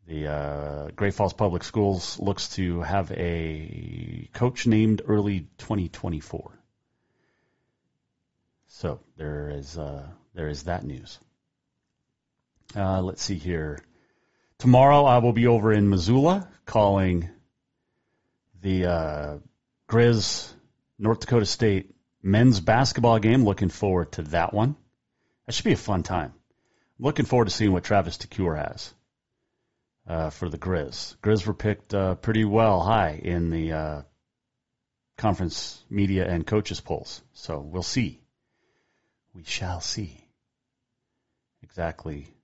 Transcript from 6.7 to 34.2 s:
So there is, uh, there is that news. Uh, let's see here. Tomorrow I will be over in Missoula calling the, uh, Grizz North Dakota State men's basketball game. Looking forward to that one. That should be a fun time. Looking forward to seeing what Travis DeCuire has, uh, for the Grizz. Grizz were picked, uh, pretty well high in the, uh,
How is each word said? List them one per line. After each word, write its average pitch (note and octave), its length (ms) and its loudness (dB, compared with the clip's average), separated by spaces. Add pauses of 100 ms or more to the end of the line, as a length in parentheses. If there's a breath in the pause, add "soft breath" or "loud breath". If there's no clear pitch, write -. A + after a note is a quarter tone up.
So - 340 -8 (160)
there D2 340 -8
is, C#2+ 280 -12
uh, C#2+ 280 -12 (280)
there D#2 140 -8
is C#2+ 160 -8
that F2+ 200 -6
news. C2+ 340 -12 (1600)
Uh, F#2+ 240 0
let's F#2 220 -6
see G2 160 -6
here. D#2 400 -6 (800)
Tomorrow C#3 460 8
I B2 140 6
will A#2 140 4
be A#2 140 4
over A2 260 4
in G#2 160 4
Missoula C3 600 2 (180)
calling F#2+ 640 2 (1300)
the, F#2 260 0
uh, D2+ 520 -4 (500)
Grizz A#2 640 2 (460)
North G#2+ 220 0
Dakota A2+ 260 2
State G2 480 0 (280)
men's G#2+ 380 6
basketball A#2 580 4
game. A2+ 260 4
Looking G2 260 2
forward F2+ 420 0
to E2+ 100 -10
that E2 300 -2
one. A#2+ 240 0 (680)
That A#2 80 -8
should - 100 -6
be G#3 80 4
a B2+ 40 2
fun F#2+ 260 -2
time. D#2+ 300 -4 (640)
Looking C#3+ 280 -2
forward A#2+ 200 2
to F#2+ 40 -4
seeing G#2 220 2
what F2 100 0
Travis F#2+ 360 0
DeCuire D#2 520 -4
has, - 240 -18 (1120)
uh, D#2+ 240 -4
for F2+ 180 -8
the D#2+ 100 -8
Grizz. E2+ 640 -6
Grizz G#2 240 2
were G#2 80 -2
picked, - 380 -4
uh, F#2+ 220 0
pretty A2 300 0
well G#2 360 4
high E2+ 420 0
in E2+ 280 -2
the, D#2+ 220 -4
uh, D2+ 300 -6 (1120)